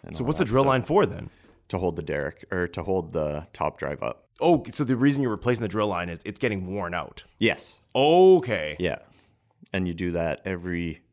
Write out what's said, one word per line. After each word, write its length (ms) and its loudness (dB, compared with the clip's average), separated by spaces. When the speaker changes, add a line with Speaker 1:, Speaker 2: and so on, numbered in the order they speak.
Speaker 1:
and 140 -14
Speaker 2:
So 60 -4
Speaker 1:
all 40 -2
Speaker 2:
what's 120 -2
the 60 2
Speaker 1:
that 60 -4
Speaker 2:
drill 140 4
Speaker 1:
stuff. 40 4
Speaker 2:
line 140 4
for 240 4
then? 240 -10
Speaker 1:
To 100 -4
hold 180 0
the 60 -6
derrick, 480 -6
or 180 -2
to 140 -8
hold 300 -2
the 400 -4
top 260 -4
drive 240 -6
up. 240 -8
Speaker 2:
Oh, 320 4
so 100 -2
the 140 0
reason 260 2
you're 80 0
replacing 320 -2
the 60 -4
drill 180 -2
line 220 -4
is 160 -10
it's 160 -10
getting 260 -2
worn 280 -6
out. 280 -8
Speaker 1:
Yes. 400 -2
Speaker 2:
Okay. 880 6
Speaker 1:
Yeah. 160 0
And 140 -2
you 80 -2
do 180 -2
that 320 -2
every 580 -4